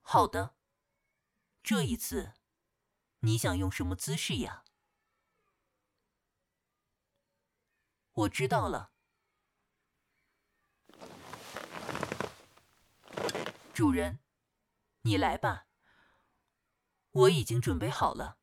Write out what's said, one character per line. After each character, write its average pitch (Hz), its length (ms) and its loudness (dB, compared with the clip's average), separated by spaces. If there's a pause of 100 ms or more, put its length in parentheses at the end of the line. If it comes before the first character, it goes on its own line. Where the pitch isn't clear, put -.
好 - 260 4
的， 95 300 -4 (1040)
这 196 220 2
一 113 120 0
次， - 360 -6 (880)
你 113 180 2
想 - 180 0
用 95 140 0
什 92 160 -4
么 92 80 -2
姿 151 220 -4
势 139 220 -4
呀？ - 260 -8 (3500)
我 104 160 2
知 - 200 0
道 202 200 2
了。 101 240 -6 (4000)
主 101 180 4
人， 82 280 0 (800)
你 107 160 2
来 76 180 2
吧， - 300 -4 (1400)
我 127 200 8
已 127 140 2
经 117 160 0
准 95 180 0
备 107 120 0
好 - 240 0
了。 - 280 -8